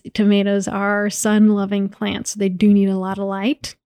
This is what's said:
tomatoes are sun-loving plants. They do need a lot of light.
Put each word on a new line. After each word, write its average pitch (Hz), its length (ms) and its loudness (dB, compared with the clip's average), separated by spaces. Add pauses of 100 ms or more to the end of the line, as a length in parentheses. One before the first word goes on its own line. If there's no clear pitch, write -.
(140)
tomatoes 202 540 2
are 208 420 -2
sun-loving 202 800 2
plants. - 460 -6
They 202 140 -2
do 196 240 4
need 196 160 4
a 190 100 -2
lot 190 200 -6
of 196 80 -4
light. 196 480 -4 (120)